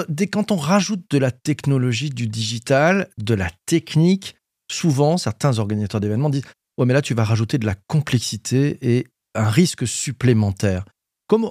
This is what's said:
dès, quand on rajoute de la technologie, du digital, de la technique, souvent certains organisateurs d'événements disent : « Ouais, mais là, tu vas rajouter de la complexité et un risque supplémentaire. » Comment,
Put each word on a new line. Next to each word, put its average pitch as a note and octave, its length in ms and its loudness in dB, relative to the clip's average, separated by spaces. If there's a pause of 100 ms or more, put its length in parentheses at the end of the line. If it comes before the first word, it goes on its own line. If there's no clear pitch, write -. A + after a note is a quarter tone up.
(100)
dès, D#3+ 160 -2
quand G#3 260 -4
on G3+ 40 2
rajoute F3+ 540 0
de D3 60 2
la C3 140 2
technologie, C3+ 800 -2
du A#2+ 180 -4
digital, B2 880 0
de G#2+ 160 -2
la F#2+ 160 0 (160)
technique, E3 720 0 (340)
souvent D3 460 2
certains B2+ 420 -2
organisateurs G#2 440 -2
d'événements A2 260 -2
disent : « C#3 160 -2 (340)
Ouais, B2 80 2
mais B2+ 80 2
là, C#3+ 80 4
tu - 100 -4
vas A#2 120 2
rajouter A2 340 0
de A2 80 0
la G2+ 80 0
complexité C3+ 1080 -2
et B2 260 0 (260)
un A2 140 0
risque C3+ 360 2
supplémentaire. » G#2+ 1000 0 (440)
Comment, A3 220 2